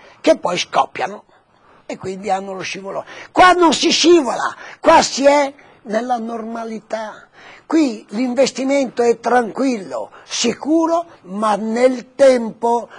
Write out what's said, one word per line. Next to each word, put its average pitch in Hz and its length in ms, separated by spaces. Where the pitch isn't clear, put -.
che 311 180
poi 175 200
scoppiano - 680
e 269 120
quindi 190 340
hanno 196 220
lo 185 80
scivolone. 185 440
Qua 359 200
non 349 220
si 311 180
scivola, 285 640
qua 311 240
si - 220
è 285 280
nella 240 340
normalità. 226 1120
Qui 262 420
l'investimento 254 920
è 233 180
tranquillo, 226 920
sicuro, 320 840
ma 208 320
nel 233 580
tempo, 233 760